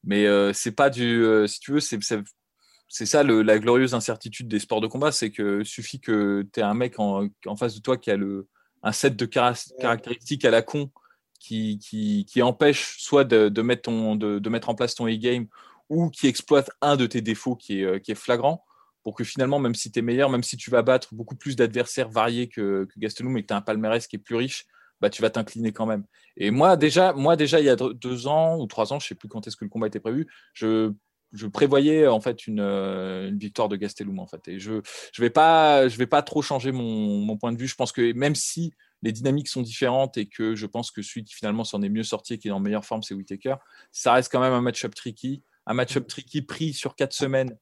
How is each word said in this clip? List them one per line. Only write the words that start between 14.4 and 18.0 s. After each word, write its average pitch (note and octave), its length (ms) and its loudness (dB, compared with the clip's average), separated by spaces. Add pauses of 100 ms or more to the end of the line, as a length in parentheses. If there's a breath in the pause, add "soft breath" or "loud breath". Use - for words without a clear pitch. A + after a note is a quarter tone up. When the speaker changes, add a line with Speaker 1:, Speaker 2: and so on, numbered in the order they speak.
Speaker 1:
mettre C3 200 -2
en A#2 60 0
place A#2+ 200 -2
ton A#2+ 100 -4
A-game A2+ 400 0 (440 soft breath)
ou E3 200 0
qui - 180 0
exploite C3+ 420 2 (120)
un C#3+ 140 4
de B2+ 100 2
tes A2+ 160 -2
défauts A2+ 340 -4
qui G2 260 -6
est, - 20 0
euh, F#2+ 160 0
qui - 120 -8